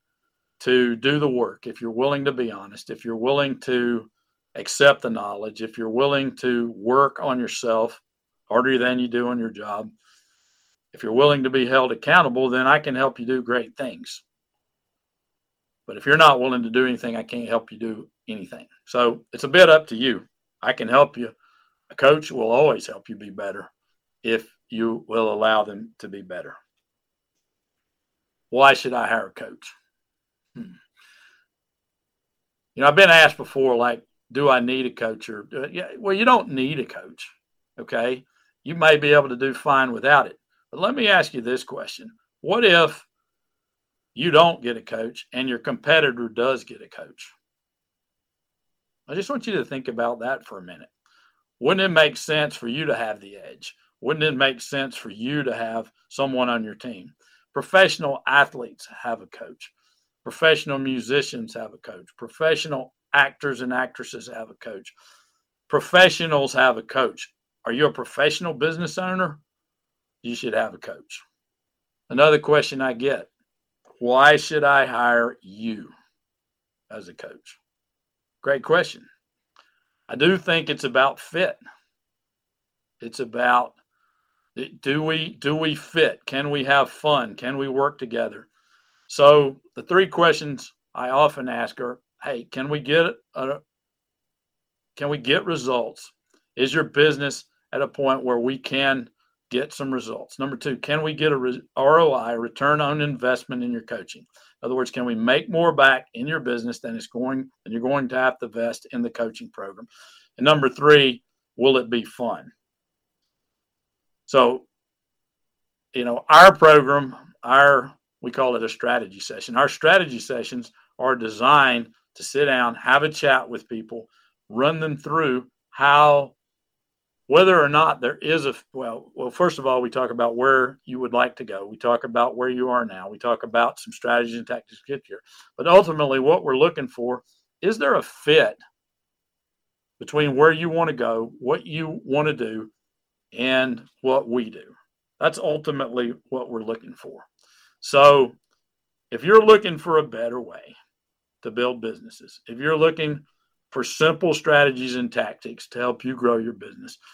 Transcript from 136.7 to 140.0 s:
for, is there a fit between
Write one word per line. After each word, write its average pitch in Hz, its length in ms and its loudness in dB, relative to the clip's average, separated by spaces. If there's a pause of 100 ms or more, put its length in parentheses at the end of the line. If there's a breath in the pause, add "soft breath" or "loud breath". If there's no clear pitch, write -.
for, 123 340 -8 (400)
is 220 160 -2
there 220 160 0
a 156 80 0
fit 147 560 2 (1400)
between 147 360 -2